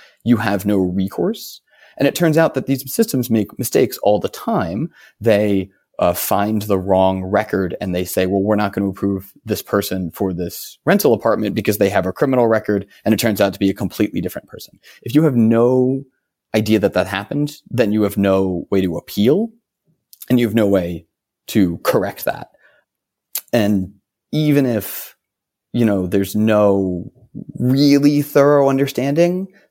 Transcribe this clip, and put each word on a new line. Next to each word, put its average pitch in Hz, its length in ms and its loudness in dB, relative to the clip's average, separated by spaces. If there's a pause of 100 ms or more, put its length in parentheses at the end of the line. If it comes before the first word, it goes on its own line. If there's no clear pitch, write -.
(240)
you 117 140 4
have 104 280 -2
no 101 120 2
recourse. 98 840 -4 (360)
And 143 100 2
it 139 60 0
turns 160 240 2
out 165 160 4
that - 140 -4
these 131 260 -4
systems 131 380 -2
make 107 260 -2
mistakes - 460 0
all 104 160 2
the - 100 -4
time. 131 640 -4 (280)
They, 104 520 2 (260)
uh, 87 160 2
find 104 500 -2
the 101 160 -2
wrong 95 440 2
record 95 560 -2
and 95 140 -6
they 90 120 -2
say, 92 200 -2
"Well, 95 160 0
we're 104 140 0
not 104 180 -2
gonna 101 160 -2
approve 98 440 -6 (120)
this 107 160 -4
person 95 500 -4
for 95 220 -4
this - 500 -10
rental 160 300 2
apartment 104 400 0
because 107 240 -2
they 98 120 2
have 95 180 0
a 92 60 -4
criminal 127 340 2
record." 107 400 0 (180)
And 110 80 2
it 101 60 2
turns 104 200 -2
out 98 140 2
to - 60 -16
be 98 100 2
a 92 60 -2
completely 101 440 -4
different - 280 -8
person. - 320 -20 (240)
If 117 100 -8
you 151 100 4
have 143 120 2
no 123 680 2 (520)
idea 107 240 2
that 95 140 2
that 92 140 0
happened, 123 500 -4 (120)
then 113 220 0
you 107 100 2
have 101 160 0
no 95 540 0
way 98 100 2
to 90 160 -4
appeal 165 540 0 (800)
and 123 100 2
you 120 80 2
have 104 80 -4
no 107 120 4
way 87 380 0 (420)
to 87 320 2
correct - 460 -2
that. - 240 -6 (1040)
And 101 400 0 (380)
even 147 340 2
if, - 500 -6 (560)
you 117 140 0
know, 98 220 0
there's 98 280 -2
no 101 760 0 (480)
really 143 640 4
thorough 143 480 4
understanding, 143 800 0 (240)